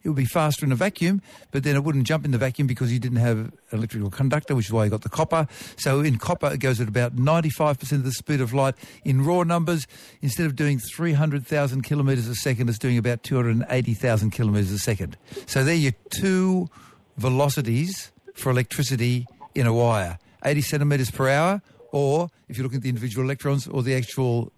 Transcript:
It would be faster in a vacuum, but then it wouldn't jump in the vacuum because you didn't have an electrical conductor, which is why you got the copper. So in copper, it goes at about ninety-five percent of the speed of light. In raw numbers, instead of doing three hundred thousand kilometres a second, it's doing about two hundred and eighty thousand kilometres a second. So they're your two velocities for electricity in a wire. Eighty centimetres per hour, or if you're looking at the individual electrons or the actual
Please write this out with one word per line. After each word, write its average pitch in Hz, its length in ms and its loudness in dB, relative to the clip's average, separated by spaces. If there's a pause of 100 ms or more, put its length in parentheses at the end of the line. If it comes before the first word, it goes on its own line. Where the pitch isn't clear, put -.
It 170 60 -2
would 147 80 0
be 135 80 2
faster 151 380 0
in 135 80 2
a 127 40 2
vacuum, 190 480 0 (260)
but 139 140 -2
then 143 120 2
it 139 80 2
wouldn't 139 220 2
jump 151 200 0
in 143 60 0
the 123 60 0
vacuum 131 300 0
because 120 260 0
you 123 60 0
didn't 123 180 -2
have 117 220 2
an 113 120 -8 (200)
electrical 107 400 -4
conductor, 139 420 0
which 113 140 0
is 104 40 -6
why 113 120 2
you 104 80 2
got 107 100 -4
the - 80 -6
copper. 160 380 0 (300)
So 143 240 0
in 139 180 2
copper, 175 340 -2
it 143 60 -4
goes 127 200 0
at 120 80 -2
about 120 280 0
ninety-five 151 640 2
percent 139 220 -2
of 123 40 -2
the 131 60 -2
speed 143 280 -2
of 120 140 -2
light. 135 220 2 (280)
In 139 220 2
raw 175 160 4
numbers, 170 460 0 (340)
instead 151 240 0
of 139 100 0
doing 147 220 2
three 160 360 -2
hundred 143 340 0
thousand 139 340 0
kilometres 135 460 0
a 120 80 -4
second, 120 340 -2
it's 107 80 -2
doing 123 220 0
about 117 240 -2
two - 120 -4
hundred 117 200 2
and 117 140 0
eighty 123 260 0
thousand 110 340 2
kilometres 104 420 0
a 104 60 -4
second. 95 400 -4 (300)
So 135 160 0
they're 156 100 2
your 143 200 2 (180)
two 185 580 2 (480)
velocities 135 920 0 (240)
for - 160 -2
electricity 123 720 0 (300)
in 131 100 2
a 117 80 4
wire. 107 460 2 (240)
Eighty 147 180 0
centimetres 143 480 0
per 131 200 0
hour, 170 340 2 (280)
or 147 380 2 (180)
if 110 100 -10
you're 131 60 -4
looking 127 140 -4
at 117 60 -4
the 127 60 -2
individual 120 360 -2
electrons 139 420 -2
or 139 140 -4
the 131 140 0
actual 120 640 -2